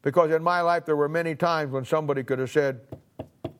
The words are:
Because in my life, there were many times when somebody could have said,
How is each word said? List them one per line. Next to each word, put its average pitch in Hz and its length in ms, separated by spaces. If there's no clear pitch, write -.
Because 156 280
in 160 100
my 175 200
life, 170 240
there 156 100
were 147 120
many 165 280
times 156 360
when 131 140
somebody 143 380
could 127 160
have 131 100
said, 135 320